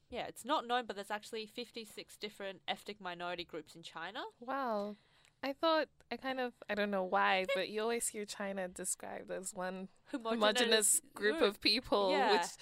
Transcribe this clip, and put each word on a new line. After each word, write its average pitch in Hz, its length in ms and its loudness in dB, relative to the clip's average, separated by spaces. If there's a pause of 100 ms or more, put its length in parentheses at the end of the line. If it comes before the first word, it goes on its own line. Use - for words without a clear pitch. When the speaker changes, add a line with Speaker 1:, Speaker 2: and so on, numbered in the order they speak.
(120)
Speaker 1:
yeah, 220 160 -4
it's - 180 -12
not 254 220 0
known, 240 180 2
but 208 100 -8
there's 196 140 -8
actually 220 380 -6
fifty-six 226 680 -10
different 196 500 -10
ethnic 202 340 -6
minority 175 420 -6
groups 160 320 -10
in 165 60 -18
China. 175 400 -10 (180)
Speaker 2:
Wow. 233 580 -2 (480)
I 277 60 0
thought, 320 360 4 (220)
I 240 60 -4
kind 262 240 -4
of, 247 140 -2 (160)
I 208 60 0
don't 202 160 2
know 190 120 2
why, 196 500 4
but 277 140 0
you 214 140 -2
always 233 260 0
hear 208 160 -4
China 196 460 -4
described - 600 -6
as 180 240 -6
one 185 360 -6 (220)
Speaker 1:
Homogenous 226 300 -2
Speaker 2:
homogenous 214 600 4 (120)
group 214 260 2
Speaker 1:
group. 226 100 6
Speaker 2:
of 208 100 -6
people, 208 520 2
Speaker 1:
Yeah. 208 200 4
Speaker 2:
which 175 160 4 (140)